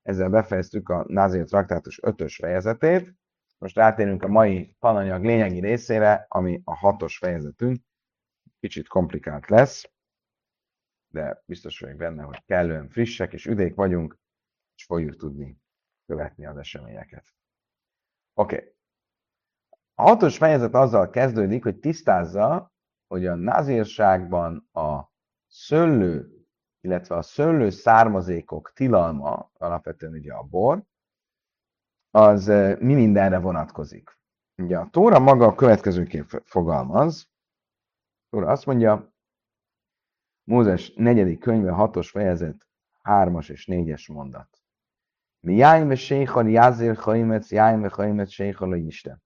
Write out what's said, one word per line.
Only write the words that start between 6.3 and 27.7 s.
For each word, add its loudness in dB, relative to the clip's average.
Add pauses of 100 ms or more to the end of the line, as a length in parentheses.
a -10
hatos -2
fejezetünk. -6 (840)
Kicsit -14
komplikált -6
lesz, 2 (1200)
de -10
biztos -18
vagyok -18
benne, -10
hogy -18
kellően -4
frissek -6
és -20
üdék -4
vagyunk, -4 (580)
és -20
fogjuk -6
tudni -16 (440)
követni -12
az -18
eseményeket. -20 (1080)
Oké. -6 (1160)
A -8
hatos 4
fejezet 2
azzal 2
kezdődik, -2
hogy -6
tisztázza, -2 (360)
hogy -6
a -4
nazírságban -2
a -8 (420)
szőlő, 0 (360)
illetve -6
a -6
szőlő -2
származékok 0